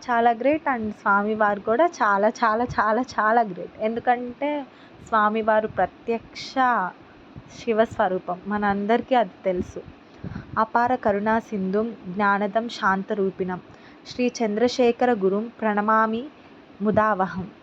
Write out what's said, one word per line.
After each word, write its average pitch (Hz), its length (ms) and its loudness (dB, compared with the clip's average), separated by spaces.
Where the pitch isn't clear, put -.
చాలా 233 200 4
గ్రేట్ 262 320 0
and 214 160 -4
స్వామివారు 208 680 0
కూడా 226 260 2
చాలా, 214 440 2
చాలా, 226 340 0
చాలా, 220 380 0
చాలా 233 400 2
గ్రేట్. 180 380 -6
ఎందుకంటే 247 840 -2
స్వామివారు 214 600 2
ప్రత్యక్ష - 840 -6
శివస్వరూపం, 185 880 0
మనందరికీ 208 680 0
అది 220 160 2
తెలుసు. 185 360 -4
అపార 240 360 2
కరుణా 220 440 0
సింధుం 208 560 -4
జ్ఞానదం 202 600 0
శాంతరూపిణం 190 920 -2
శ్రీ 247 240 -2
చంద్రశేఖర 240 680 2
గురుం 202 380 0
ప్రణమామి 220 600 2
ముదావహం. 190 680 0